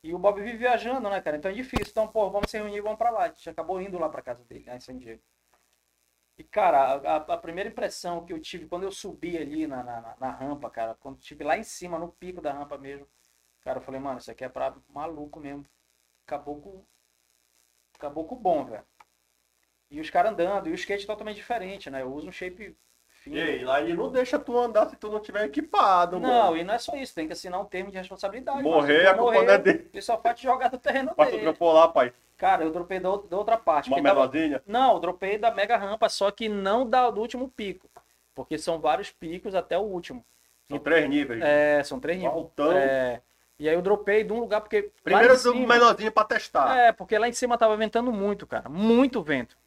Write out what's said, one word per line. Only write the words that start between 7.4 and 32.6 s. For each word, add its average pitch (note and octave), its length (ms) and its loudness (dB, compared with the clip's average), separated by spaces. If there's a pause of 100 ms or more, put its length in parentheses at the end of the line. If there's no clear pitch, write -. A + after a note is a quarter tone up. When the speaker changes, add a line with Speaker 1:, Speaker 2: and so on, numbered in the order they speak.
Speaker 1:
impressão F3+ 520 -8
que F3 80 -16
eu D#3+ 80 -10
tive D#3 280 -14
quando F3 160 -8
eu F#3+ 80 -8
subi F3 440 -10
ali D#3 300 -6
na, C3 180 -8
na, A#2+ 180 -12
na, A2+ 180 -18
na C3 120 -6
rampa, C3 380 -10
cara, A2+ 300 -8
quando C#3 160 -16
eu - 60 -20
estive D3+ 220 -18
lá D#3 140 -2
em A3 60 -10
cima, F3 340 -12
no E3+ 140 -10
pico F3+ 280 -16
da D3+ 140 -6
rampa C#3+ 240 -12
mesmo, C#3 300 -16 (540)
cara, C3 180 -8
eu - 20 -12
falei, C3 180 -12
mano, C3 200 -8
isso - 100 -18
aqui A#2 140 -14
é B2+ 60 -10
pra C3+ 260 -8 (140)
maluco D3 500 -12
mesmo. C#3+ 260 -14 (600)
Caboclo, D3 600 -14 (1120)
caboclo D#3 380 -10
bom, E3+ 280 -2
velho. A2 180 -14 (1080)
E C#3+ 100 -14
os D#3 100 -10
caras F3+ 220 2
andando, F#3 360 -2
e D#3+ 40 -4
o F3+ 40 -4
skate G3 300 -6
totalmente G#3+ 320 -10
diferente, G3 520 -10
né? C3+ 120 -8
Eu C3 120 -8
uso D3+ 140 -10
um F3+ 40 -14
shape F3+ 440 -14 (320)
fino. - 300 -16
Speaker 2:
E D#3+ 40 -4
aí, C3+ 220 -4
lá C3+ 180 0
ele E3+ 120 -4
não B3 180 -4
deixa B3+ 280 0
tu A#3+ 180 -2
andar A3+ 320 2
se - 60 -18
tu G#3+ 140 -12
não G#3+ 100 -4
tiver G#3 260 -4
equipado, G#3+ 760 2
Speaker 1:
Não, A#3+ 280 4
Speaker 2:
mano. E3 100 2
Speaker 1:
e E3+ 60 -4
não G3 100 -4
é A#3+ 40 0
só - 180 -6
isso, C4+ 180 -10
tem D#3 140 -6
que E3+ 60 -10
assinar F3+ 280 -8
um G3+ 40 -8
termo F#3 260 -10
de F#3+ 60 -12
responsabilidade, G3+ 680 -8
Speaker 2:
Morrer, D3 300 4
Speaker 1:
mano. D3+ 60 6
Se F3 40 6
tu F#3+ 60 10
Speaker 2:
a F#3 40 6
culpa A#3 200 4
Speaker 1:
morrer, G3 140 6
Speaker 2:
não G3 60 8
é G3+ 40 8
dele. - 360 2
Speaker 1:
ele G3+ 80 -10
só A3+ 160 -2
pode - 240 -2
jogar B3+ 280 0
do B3+ 80 -6
terreno C4+ 380 -2
Speaker 2:
Mas - 120 6
tu - 40 0
Speaker 1:
dele. - 120 -4
Speaker 2:
dropou D#3+ 280 2
lá, D#3+ 160 10
pai? B2+ 260 2 (240)
Speaker 1:
Cara, F3+ 260 2